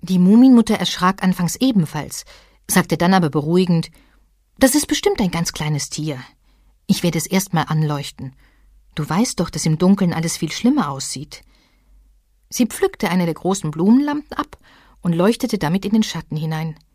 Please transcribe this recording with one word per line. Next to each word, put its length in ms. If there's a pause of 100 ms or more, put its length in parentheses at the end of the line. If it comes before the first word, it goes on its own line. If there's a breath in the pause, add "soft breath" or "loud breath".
Die 180
Muminmutter 580
erschrak 460
anfangs 340
ebenfalls, 680 (440 soft breath)
sagte 280
dann 180
aber 160
beruhigend: 600 (680 soft breath)
Das 160
ist 120
bestimmt 340
ein 100
ganz 220
kleines 380
Tier. 280 (680)
Ich 160
werde 160
es 80
erst 260
mal 120
anleuchten. 720 (600)
Du 140
weißt 320
doch, 100
dass 160
im 120
Dunkeln 340
alles 240
viel 140
schlimmer 400
aussieht. 520 (1080)
Sie 160
pflückte 440
eine 160
der 80
großen 360
Blumenlampen 680
ab 200 (460 soft breath)
und 120
leuchtete 440
damit 260
in 80
den 100
Schatten 340
hinein. 400 (180)